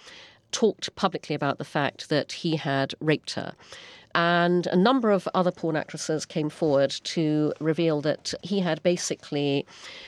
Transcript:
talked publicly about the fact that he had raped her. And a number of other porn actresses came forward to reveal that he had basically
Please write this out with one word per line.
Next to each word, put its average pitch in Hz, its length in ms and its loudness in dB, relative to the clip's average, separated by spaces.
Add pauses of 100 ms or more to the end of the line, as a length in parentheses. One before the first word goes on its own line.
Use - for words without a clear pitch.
(500)
talked - 460 -2
publicly 165 380 -2
about 143 240 -2
the 147 60 -8
fact - 440 -4
that 147 240 0
he 160 240 -2
had 139 440 -2
raped - 340 -2
her. - 180 -8 (640)
And 175 520 4
a - 80 2
number 226 340 4
of 190 240 2
other 180 160 4
porn 165 240 -2
actresses 156 500 -4
came 151 240 -2
forward 139 420 2 (120)
to 151 560 0
reveal 156 440 0
that - 300 -2 (100)
he 190 180 -2
had 160 240 0
basically 143 800 0 (420)